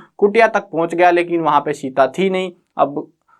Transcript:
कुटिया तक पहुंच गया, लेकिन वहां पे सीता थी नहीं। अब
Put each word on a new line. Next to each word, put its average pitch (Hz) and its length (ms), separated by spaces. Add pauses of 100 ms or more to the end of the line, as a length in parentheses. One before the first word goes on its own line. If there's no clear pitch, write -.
(180)
कुटिया 208 300
तक 214 160
पहुंच 170 320
गया, 175 160
लेकिन 170 300
वहां 147 200
पे 147 120
सीता 135 340
थी 185 220
नहीं। 185 220 (260)
अब - 340 (280)